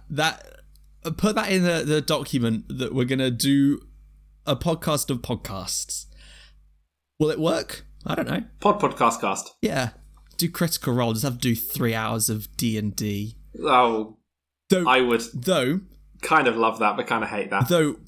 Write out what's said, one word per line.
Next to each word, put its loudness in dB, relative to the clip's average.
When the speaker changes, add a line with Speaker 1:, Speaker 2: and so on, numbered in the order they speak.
Speaker 1:
That, -4
uh, -6
put 0
that -2
in 4
the, 2
the 2
document -2
that -4
we're 2
gonna 0
do 2
a 0
podcast -2
of -2
podcasts. -8
Will 2
it -4
work? -4
I -4
don't -2
know. -4
Speaker 2:
Pod 2
Podcast 0
Cast. -4
Speaker 1:
Yeah, -2
do -8
Critical -2
Role, 2
just -4
have -2
to -10
do 2
three -2
hours -2
of -6
D 0
and -4
D. -4
Speaker 2:
Oh, 2
Speaker 1:
Though, 4
Speaker 2:
I 6
would 2
Speaker 1:
though, 0
Speaker 2:
kind 4
of 2
love 2
that, 2
but -2
kinda 0
hate -6
that. 2
Speaker 1:
though 2